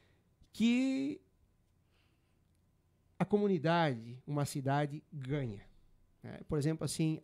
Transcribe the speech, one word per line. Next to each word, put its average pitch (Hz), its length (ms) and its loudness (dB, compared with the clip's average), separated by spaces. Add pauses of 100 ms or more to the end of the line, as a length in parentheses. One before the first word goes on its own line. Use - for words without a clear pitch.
(520)
que 262 680 0 (2000)
a 185 60 2
comunidade, 160 1000 2
uma 143 180 0
cidade, 143 640 -2
ganha, 131 520 -6 (600)
né? - 240 -12
Por 156 120 -2
exemplo, 160 260 0
assim, 160 400 0